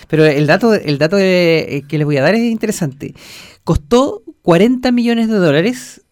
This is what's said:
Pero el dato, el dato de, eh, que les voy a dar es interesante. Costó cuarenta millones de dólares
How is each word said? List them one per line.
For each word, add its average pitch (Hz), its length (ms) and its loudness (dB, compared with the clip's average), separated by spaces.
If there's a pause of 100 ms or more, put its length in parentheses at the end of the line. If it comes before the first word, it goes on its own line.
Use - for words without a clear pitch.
Pero 156 160 2
el 151 240 2
dato, 196 260 2
el 147 240 -2
dato 165 200 0
de, 180 520 0
eh, 143 160 -8
que 151 120 -6
les 151 80 -2
voy 147 100 -2
a 135 60 0
dar 175 140 2
es 233 80 0
interesante. 214 720 -6 (500)
Costó 262 580 0 (200)
cuarenta 247 500 2
millones 233 340 0
de 220 80 -2
dólares 180 760 -2